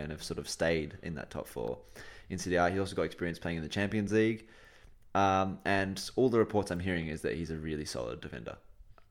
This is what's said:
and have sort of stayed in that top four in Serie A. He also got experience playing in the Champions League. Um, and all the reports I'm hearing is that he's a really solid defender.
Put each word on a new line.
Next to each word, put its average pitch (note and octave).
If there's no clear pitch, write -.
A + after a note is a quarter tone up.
and D2+
have D2+
sort E2
of D2
stayed E2
in E2
that -
top -
four -
in F#2+
Serie F2+
A. F2
He F#2+
also F#2+
got F2
experience E2+
playing E2+
in D#2+
the D2+
Champions G2+
League. A2
Um, F#2+
and F#2+
all B2+
the A#2
reports G#2
I'm F2
hearing F2
is D#2
that -
he's D#2+
a D#2+
really D#2
solid A#1+
defender. A#1